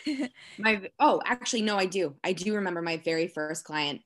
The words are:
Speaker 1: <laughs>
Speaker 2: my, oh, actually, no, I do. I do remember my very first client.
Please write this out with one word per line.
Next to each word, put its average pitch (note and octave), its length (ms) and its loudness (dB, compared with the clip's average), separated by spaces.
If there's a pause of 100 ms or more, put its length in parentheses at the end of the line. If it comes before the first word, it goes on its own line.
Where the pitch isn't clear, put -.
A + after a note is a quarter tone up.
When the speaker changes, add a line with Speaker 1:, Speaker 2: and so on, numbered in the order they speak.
Speaker 1:
<laughs> C4+ 520 -6
Speaker 2:
my, G#3 400 0
oh, C4 280 6
actually, - 360 -2
no, G#3+ 140 2
I F#3+ 100 4
do. E3+ 280 0 (100)
I F3+ 80 0
do F#3 220 -2
remember F3+ 280 -2
my E3 160 -2
very E3 300 0
first D#3 360 -6
client. D3+ 420 -2